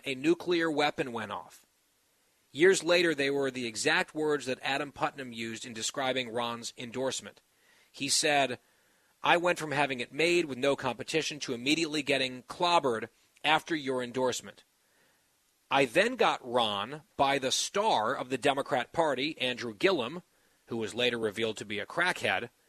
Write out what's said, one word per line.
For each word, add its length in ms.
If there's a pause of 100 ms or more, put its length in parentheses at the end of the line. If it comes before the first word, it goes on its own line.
a 100
nuclear 560
weapon 400
went 220
off." 320 (880)
Years 300
later, 320
they 160
were 200
the 160
exact 480
words 300
that 160
Adam 320
Putnam 400
used 320
in 80
describing 560
Ron's 480
endorsement. 640 (500)
He 200
said, 500 (640)
"I 160
went 200
from 140
having 280
it 120
made 320
with 140
no 180
competition 640
to 140
immediately 480
getting 400
clobbered 680 (340)
after 320
your 280
endorsement. 640 (1040)
I 160
then 300
got 300
Ron 580 (120)
by 220
the 140
star 640
of 140
the 100
Democrat 540
Party, 460
Andrew 360
Gillum, 480 (440)
who 100
was 180
later 240
revealed 380
to 80
be 140
a 80
crackhead, 640 (180)